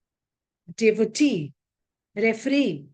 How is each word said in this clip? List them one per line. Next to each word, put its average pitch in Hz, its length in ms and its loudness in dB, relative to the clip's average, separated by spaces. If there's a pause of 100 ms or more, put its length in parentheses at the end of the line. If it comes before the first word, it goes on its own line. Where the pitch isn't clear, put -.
(760)
devotee, 220 800 0 (600)
referee, 220 800 0